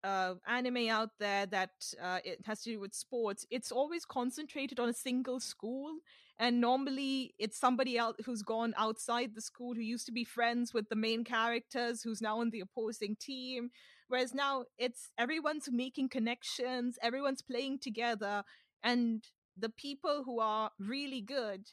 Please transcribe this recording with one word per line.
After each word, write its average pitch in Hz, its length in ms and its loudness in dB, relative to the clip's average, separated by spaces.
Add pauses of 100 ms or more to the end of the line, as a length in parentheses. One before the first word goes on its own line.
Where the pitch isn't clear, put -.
uh, 190 320 2 (120)
anime 247 400 2
out 220 220 2 (100)
there 202 280 2
that, 190 240 0 (300)
uh, 180 220 0
it - 220 -8
has 214 180 -6
to 233 80 -6
do 214 80 -4
with 196 140 -8
sports, 220 580 -2
it's 240 200 -4
always 294 340 0
concentrated 262 760 -4
on 240 80 2
a 233 60 0
single 254 460 -2
school. 277 580 -6 (440)
And 240 200 6
normally 269 760 2
it's 214 220 -4
somebody 254 380 4
else 233 180 2 (100)
who's 233 160 -4
gone 226 360 0
outside 220 580 0
the 220 60 -10
school, 247 320 -8
who 226 80 -2
used 226 240 -4
to 233 80 -10
be 240 100 -2
friends 233 500 0
with 214 140 0
the 220 80 -2
main 226 300 2
characters, 233 760 0
who's 226 200 -4
now 220 180 0
on 233 120 2
the 220 100 -6
opposing 214 580 -4
team. 254 520 -6 (360)
Whereas 254 260 0
now 277 300 0 (140)
it's, - 400 -4
everyone's 302 520 0
making 254 380 0
connections, 247 920 -2
everyone's 269 400 2
playing 269 380 0
together, 214 680 2 (360)
and 233 440 4 (320)
the 220 120 -2
people 285 540 -2
who 240 160 -2
are 220 400 2
really 262 400 -2
good 214 540 -2